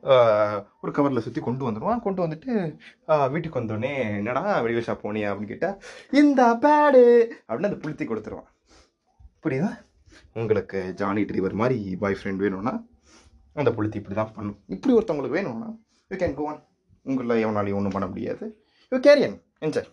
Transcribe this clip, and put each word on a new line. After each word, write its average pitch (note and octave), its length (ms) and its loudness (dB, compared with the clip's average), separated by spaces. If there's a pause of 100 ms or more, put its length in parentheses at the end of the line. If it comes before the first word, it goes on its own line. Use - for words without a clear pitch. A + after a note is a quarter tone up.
ஆ, G#2+ 640 4 (120)
ஒரு E3+ 100 -6
கவர்ல C#3 260 2
சுத்தி C3 220 -6
கொண்டு B2+ 300 -4
வந்துருவான். E3+ 300 -4
கொண்டு F#3+ 260 -4
வந்துட்டு, D#3+ 500 -6 (320)
ஆ, D3 180 4
வீட்டுக்கு D#3 340 -4
வந்தோடனே, A2+ 380 -4
"என்னடா B2 640 -2
மெடிக்கல் A#2 240 -2
ஷாப் - 160 -6
போனியா?" G#2 320 -4
அப்படின்னு G2+ 120 -8
கேட்டா, E3 320 -6 (320)
"இந்த C4 440 6
பேடு" B3+ 720 6 (240)
அப்படின்னு A#2+ 120 -4
அந்த G3+ 80 0
புளுத்தி D3+ 360 -6
கொடுத்துருவான். G#2+ 420 -8 (960)
புரியுதா? D#3+ 360 -2 (560)
உங்களுக்கு G2 600 -2
ஜானி G2 280 -2
ட்ரீவர் F#2 300 -2
மாதிரி G#2 480 -2
பாய் G2 220 0
ஃப்ரெண்ட் G2 140 -6
வேணும்னா G2+ 480 -4 (680)
அந்த D3 160 0
புளுத்தி G#2+ 240 -4
இப்படி G2+ 200 -10
தான் G#2+ 200 -4
பண்ணும். G#2 320 -10
இப்படி G#3+ 280 0
ஒருத்தவங்களுக்கு D3+ 340 0
வேணும்னா C#3 480 -6 (340)
you - 20 -10
can F3 220 -4
go D3 100 -6
on. D3+ 180 -10 (400)
உங்களை A#2+ 420 0
எவனாலையும் G#2 300 -2
ஒண்ணும் G2+ 140 -2
பண்ண F#2+ 200 -4
முடியாது. F#2+ 540 -10 (280)
You - 40 -4
carry C#4 300 6
on. G#2 180 -8 (180)
Enjoy. C3 320 -4